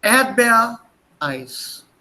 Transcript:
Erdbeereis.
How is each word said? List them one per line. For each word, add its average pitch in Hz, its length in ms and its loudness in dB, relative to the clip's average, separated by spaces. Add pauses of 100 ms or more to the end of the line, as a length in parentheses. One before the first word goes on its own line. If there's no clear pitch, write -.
Erdbeereis. 233 1800 -2 (160)